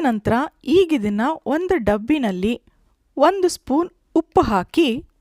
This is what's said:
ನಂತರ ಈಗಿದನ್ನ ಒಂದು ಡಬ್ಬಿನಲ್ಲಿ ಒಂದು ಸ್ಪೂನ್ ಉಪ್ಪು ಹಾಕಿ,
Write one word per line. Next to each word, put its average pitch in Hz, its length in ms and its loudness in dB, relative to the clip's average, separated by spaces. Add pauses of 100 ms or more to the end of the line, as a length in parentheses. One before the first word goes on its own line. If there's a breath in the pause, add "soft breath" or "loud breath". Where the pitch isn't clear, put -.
ನಂತರ 226 320 0 (320)
ಈಗಿದನ್ನ 262 560 2 (260)
ಒಂದು 330 380 -2
ಡಬ್ಬಿನಲ್ಲಿ 214 760 -2 (540)
ಒಂದು 359 320 2
ಸ್ಪೂನ್ 320 420 -4 (240)
ಉಪ್ಪು - 260 0
ಹಾಕಿ, 240 640 0 (160)